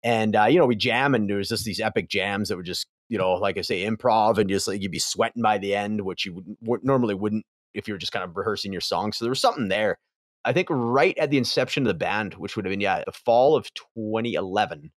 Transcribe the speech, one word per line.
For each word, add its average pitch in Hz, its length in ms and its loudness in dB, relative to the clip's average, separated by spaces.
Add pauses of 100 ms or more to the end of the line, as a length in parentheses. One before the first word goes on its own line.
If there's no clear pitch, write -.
And, 113 320 2
uh, 107 120 6
you 135 120 6
know, 170 80 6
we 123 100 4
jam, 123 380 2
and 107 140 0
there 101 80 -2
was 98 120 -4
just 107 160 -2
these 101 160 -6
epic 110 280 -2
jams 101 400 -2
that 104 80 -4
were 87 60 -10
just, 87 240 -6 (220)
you 110 100 -4
know, 92 160 4
like 95 220 0
I 101 40 -4
say, 90 240 -2
improv, 110 540 2
and 104 120 2
just, 98 160 0
like, 101 160 -4
you'd 98 80 -4
be 87 80 -8
sweating 113 440 -2
by 107 160 2
the 98 160 -2
end, 104 260 -2
which 95 260 -6
you 92 80 -10
wouldn't, 95 260 -14
wou-, 113 220 -2
normally 123 320 2
wouldn't 104 300 -2 (300)
if 104 140 -8
you 107 60 -4
were 98 40 -8
just - 140 -8
kind 98 120 -4
of 85 120 -10
rehearsing 98 360 -4
your 92 80 -4
song. 95 320 -2
So - 120 -6
there 117 60 0
was 131 100 -2
something 139 280 0
there. 107 280 0 (480)
I - 80 0
think 180 180 2
right 135 480 2
at 151 120 0
the 143 80 2
inception 131 460 0
of 120 40 2
the 98 60 2
band, 92 400 -2
which 95 220 -10
would 104 80 -4
have 95 80 -4
been, 98 80 -4
yeah, 95 260 0
the - 60 -8
fall 127 420 4
of 120 200 0
twenty 110 600 -4
eleven 85 640 -2